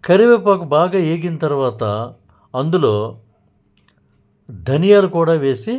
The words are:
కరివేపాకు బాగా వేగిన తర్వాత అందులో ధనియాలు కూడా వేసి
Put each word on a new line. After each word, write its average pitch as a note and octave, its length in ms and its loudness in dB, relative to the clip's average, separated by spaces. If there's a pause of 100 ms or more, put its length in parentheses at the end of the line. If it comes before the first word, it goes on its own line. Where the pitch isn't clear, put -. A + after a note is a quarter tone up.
కరివేపాకు G3 600 2 (120)
బాగా F3 220 2 (100)
వేగిన E3 340 -4
తర్వాత C3 420 -2 (720)
అందులో C#3+ 400 0 (1800)
ధనియాలు F#3+ 380 4 (100)
కూడా E3 160 2 (100)
వేసి C3+ 340 -4